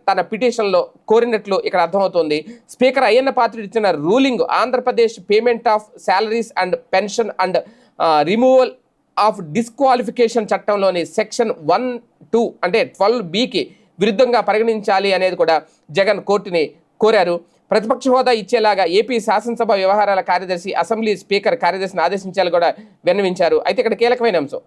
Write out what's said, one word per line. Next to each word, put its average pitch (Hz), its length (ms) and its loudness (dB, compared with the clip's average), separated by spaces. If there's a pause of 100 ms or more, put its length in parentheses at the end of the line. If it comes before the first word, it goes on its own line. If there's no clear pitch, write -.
(120)
తన 185 100 0
పిటిషన్లో 202 680 -2 (180)
కోరినట్లు 220 580 0
ఇక్కడ 180 160 0
అర్థమవుతోంది. 165 640 0 (240)
స్పీకర్ 269 340 0
అయ్యన్న 254 260 2
పాత్రుడు 240 360 -2
ఇచ్చిన 202 260 0
రూలింగ్ 220 480 0 (120)
ఆంధ్రప్రదేశ్ 233 640 0 (160)
payment 226 320 2 (120)
of 214 60 -2 (260)
salaries 214 420 0 (140)
and 180 120 -2 (200)
pension 208 340 -2 (160)
and, 185 120 -2 (440)
ఆ, 156 220 4
removal 247 440 4 (640)
of 208 60 -2 (220)
disqualification 240 880 0
చట్టంలోని 190 600 0
సెక్షన్ 214 560 -4
వన్ 233 380 -2 (340)
టూ 226 200 0 (100)
అంటే 180 200 0
ట్వెల్వ్ 214 380 0
బికి 185 540 -4 (240)
విరుద్ధంగా 226 420 2
పరిగణించాలి 208 720 0
అనేది 180 220 0
కూడా 160 260 2 (300)
జగన్ 190 300 0
కోర్టుని 196 500 -2 (280)
కోరారు. 202 540 0 (180)
ప్రతిపక్ష 226 360 -2
హోదా 254 240 2
ఇచ్చేలాగా 214 540 0
ఏపీ 220 340 0
శాసనసభ 220 520 -2
వ్యవహారాల 196 500 2
కార్యదర్శి 180 520 -4
అసెంబ్లీ 214 440 -2
స్పీకర్ 196 380 -2
కార్యదర్శిని 185 460 -2
ఆదేశించాలని 185 500 -2
కూడా 170 220 2 (320)
విన్నవించారు. 180 600 2
అయితే 202 160 0
ఇక్కడ 220 120 -2
కీలకమైన 240 440 0
అంశం, 143 280 -4